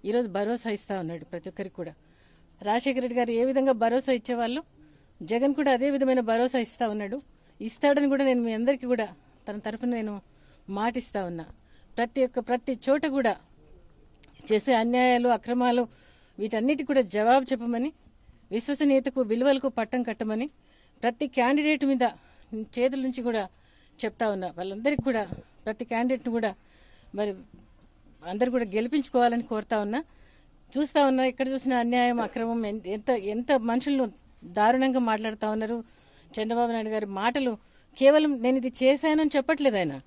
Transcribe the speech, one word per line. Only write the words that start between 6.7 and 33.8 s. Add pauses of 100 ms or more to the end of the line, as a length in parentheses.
ఉన్నాడు, (420)
ఇస్తాడని
కూడా
నేను
మీ
అందరికీ
కూడా (400)
తన
తరఫున
నేను (640)
మాటిస్తా (100)
ఉన్నా. (500)
ప్రతి
ఒక్క, (120)
ప్రతి (140)
చోట (100)
కూడా (1160)
చేసే (100)
అన్యాయాలు,
అక్రమాలు, (540)
వీటన్నిటికి
కూడా (140)
జవాబు
చెప్పమని, (640)
విశ్వసనీయతకు, (100)
విలువలకు
పట్టం
కట్టమని (540)
ప్రతి (100)
క్యాండిడేట్
మీద (720)
చేతుల
నుంచి
కూడా (600)
చెప్తా
ఉన్నా. (100)
వాళ్ళందరికీ
కూడా, (420)
ప్రతి
క్యాండిడేట్ను
కూడా (680)
మరి (960)
అందరూ
కూడా (100)
గెలిపించుకోవాలని
కోరుతా
ఉన్నా. (720)
చూస్తా (100)
ఉన్నా,
ఎక్కడ
చూసినా (100)
అన్యాయం,
అక్రమం, (120)
ఎన్-, (120)
ఎంత, (240)
ఎంత (160)
మనుషులను (520)